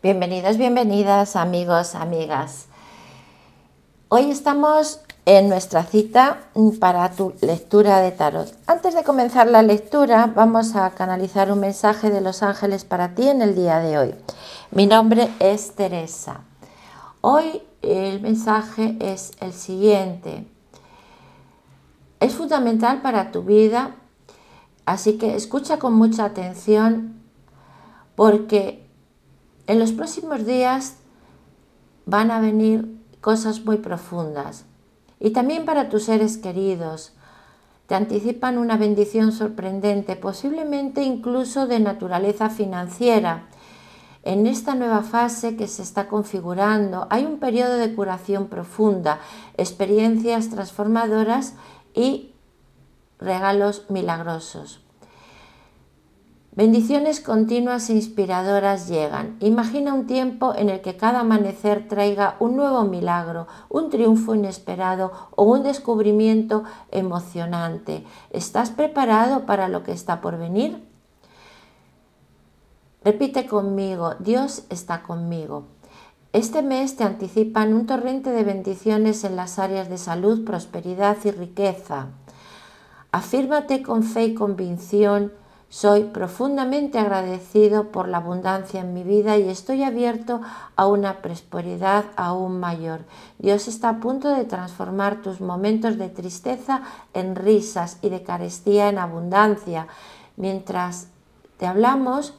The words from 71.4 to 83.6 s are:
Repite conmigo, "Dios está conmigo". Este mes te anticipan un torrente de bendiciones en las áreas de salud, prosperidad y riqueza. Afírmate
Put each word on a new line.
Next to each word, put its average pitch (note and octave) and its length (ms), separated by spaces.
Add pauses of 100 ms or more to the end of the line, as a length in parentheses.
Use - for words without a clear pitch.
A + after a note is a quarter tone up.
Repite B3+ 420
conmigo, G3 720
"Dios B3 500
está F3 360
conmigo". E3 580 (720)
Este A3+ 300
mes C4+ 340
te A#3 80
anticipan A3 680
un A3+ 140
torrente C4 440
de A#3 120
bendiciones G#3 800
en F#3+ 140
las F3+ 240
áreas F#3+ 280
de F3+ 80
salud, F#3 480
prosperidad F#3 800
y G#3 80
riqueza. F3 800 (1040)
Afírmate C4+ 680